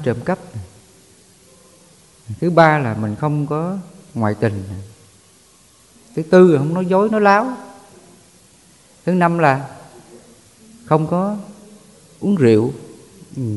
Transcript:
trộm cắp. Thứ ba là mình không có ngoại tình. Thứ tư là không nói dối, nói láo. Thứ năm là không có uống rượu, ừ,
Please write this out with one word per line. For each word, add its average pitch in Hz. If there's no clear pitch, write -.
trộm 117
cắp. 185
Thứ 170
ba 160
là 120
mình 107
không 147
có 165
ngoại 107
tình. 104
Thứ 156
tư 185
là 147
không 147
nói 180
dối, 185
nói 214
láo. 214
Thứ 170
năm 170
là 139
không 156
có 190
uống 202
rượu, 120
ừ, 139